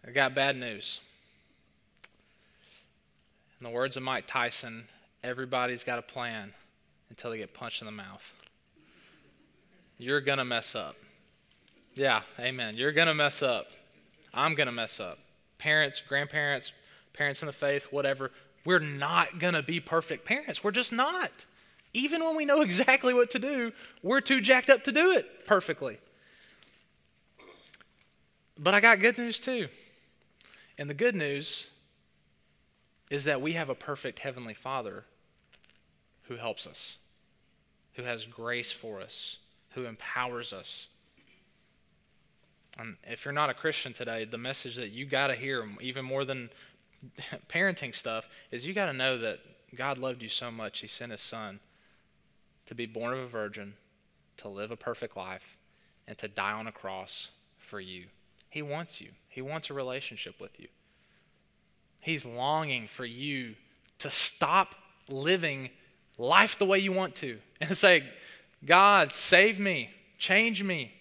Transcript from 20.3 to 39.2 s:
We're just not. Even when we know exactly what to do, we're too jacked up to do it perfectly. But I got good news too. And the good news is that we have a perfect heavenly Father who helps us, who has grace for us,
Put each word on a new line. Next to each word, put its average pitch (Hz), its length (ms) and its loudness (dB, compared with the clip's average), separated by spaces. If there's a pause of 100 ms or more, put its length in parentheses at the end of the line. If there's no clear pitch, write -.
We're 202 80 2
just 233 200 0
not. 302 540 0 (500)
Even 294 260 0
when 320 140 2
we 302 80 0
know 285 160 6
exactly 247 540 6
what 240 160 6
to 254 80 -2
do, 247 340 -2 (300)
we're 247 180 4
too 269 220 2
jacked 247 260 6
up 254 160 8
to 269 80 0
do 339 200 6
it - 340 -2
perfectly. 147 500 0 (2500)
But 170 160 4
I 208 60 8
got 220 200 8
good 226 160 4
news 233 240 -4
too. 240 280 -2 (1080)
And 143 140 -8
the 147 40 -6
good 220 220 2
news 147 540 -4 (1400)
is 143 160 -2
that 143 160 0
we 156 120 -2
have 160 180 -4
a 127 40 -2
perfect - 440 -8
heavenly 123 340 -10
Father 110 520 -8 (1200)
who 123 120 -14
helps 113 300 -6
us, - 320 -12 (960)
who 123 80 -12
has 117 240 -6
grace 117 460 -6
for 107 280 -10
us, - 380 -12 (320)